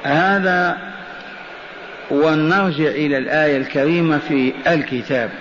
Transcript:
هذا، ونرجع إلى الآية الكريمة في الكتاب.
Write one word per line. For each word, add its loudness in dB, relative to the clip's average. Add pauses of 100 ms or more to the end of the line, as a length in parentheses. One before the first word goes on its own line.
هذا، 2 (1300)
ونرجع 2
إلى 0
الآية 2
الكريمة 2
في 0 (140)
الكتاب. 0 (120)